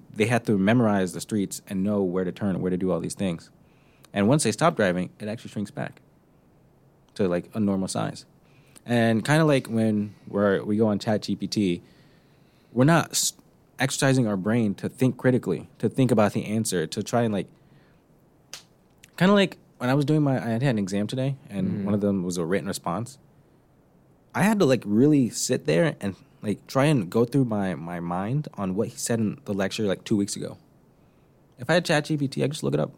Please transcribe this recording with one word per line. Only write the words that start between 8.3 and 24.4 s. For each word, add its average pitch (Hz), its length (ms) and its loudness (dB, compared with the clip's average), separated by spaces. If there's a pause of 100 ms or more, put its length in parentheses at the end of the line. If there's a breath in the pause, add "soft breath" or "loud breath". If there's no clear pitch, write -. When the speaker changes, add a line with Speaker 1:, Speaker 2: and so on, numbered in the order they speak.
Speaker 1:
And 113 380 2
kinda 156 220 4
like 139 220 2
when 107 460 0 (140)
we're, 101 360 2
we 104 140 -2
go 110 100 4
on 104 120 0
Chat 107 220 -2
G 101 160 -4
P 98 100 -8
T, 87 340 0 (920 soft breath)
we're 120 100 4
not 156 280 4
s-, - 220 -2 (460)
exercising 131 480 2
our 104 100 0
brain 104 380 0
to - 140 -6
think - 280 0
critically, 110 520 0 (100)
to 117 80 0
think 123 240 2
about 107 220 4
the 107 120 -4
answer, 104 420 -2
to - 140 -6
try 120 220 0
and, 110 100 -2
like, 95 140 -4 (1700 soft breath)
kinda 190 160 6
like 196 240 2 (200)
when 123 120 -2
I 131 60 4
was 143 100 2
doing 151 160 2
my, 135 220 2
I 117 60 -4
had 117 140 0
an 120 160 2
exam 101 280 -2
today, 131 280 -4 (140)
and 95 180 -2
Speaker 2:
Mm-hmm. 101 180 -4
Speaker 1:
one 101 80 0
of 101 80 0
them 101 220 0
was 90 140 -4
a 85 80 -2
written 87 220 -2
response. 92 500 -8 (1160)
I - 100 -2